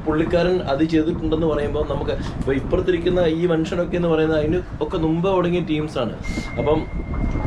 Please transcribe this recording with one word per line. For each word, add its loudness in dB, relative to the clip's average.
പുള്ളിക്കാരൻ 2
അത് 0
ചെയ്തിട്ടുണ്ടെന്ന് 2
പറയുമ്പോൾ 0
നമുക്ക് -2
ഇപ്പൊ -2
ഇപ്പുറത്തിരിക്കുന്ന 0
ഈ 2
മനുഷ്യനൊക്കെ 0
എന്ന് 0
പറയുന്നത് 2
അതിന് 2
ഒക്കെ -2
മുമ്പ് 0
തുടങ്ങിയ 2
ടീംസാണ്. -2
അപ്പം 2